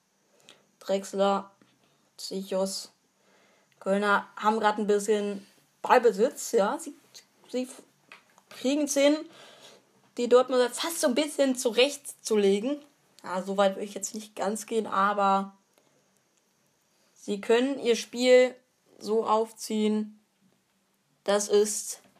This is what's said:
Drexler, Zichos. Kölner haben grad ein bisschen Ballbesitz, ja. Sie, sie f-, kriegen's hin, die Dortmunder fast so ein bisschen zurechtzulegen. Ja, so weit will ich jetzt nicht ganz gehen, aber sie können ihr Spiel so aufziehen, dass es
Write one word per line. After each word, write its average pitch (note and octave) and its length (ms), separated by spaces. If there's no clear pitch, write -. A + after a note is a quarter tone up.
Drexler, G3 720
Zichos. F#3+ 720
Kölner G3+ 560
haben A3 240
grad G#3+ 160
ein G#3+ 100
bisschen G3+ 600
Ballbesitz, A#3 720
ja. A3 260
Sie, D4 160
sie B3+ 140
f-, - 200
kriegen's C#4+ 420
hin, C#4+ 240
die A#3+ 100
Dortmunder B3 400
fast E4 320
so D#4+ 60
ein B3 80
bisschen C#4 420
zurechtzulegen. A3+ 1300
Ja, F3+ 160
so G3 160
weit G3 200
will F#3+ 80
ich G#3 100
jetzt G3 200
nicht - 220
ganz G#3 300
gehen, A3 200
aber G3 720
sie G3+ 260
können B3+ 400
ihr A#3 160
Spiel B3+ 580
so A3 280
aufziehen, G#3+ 920
dass G#3 240
es G#3 520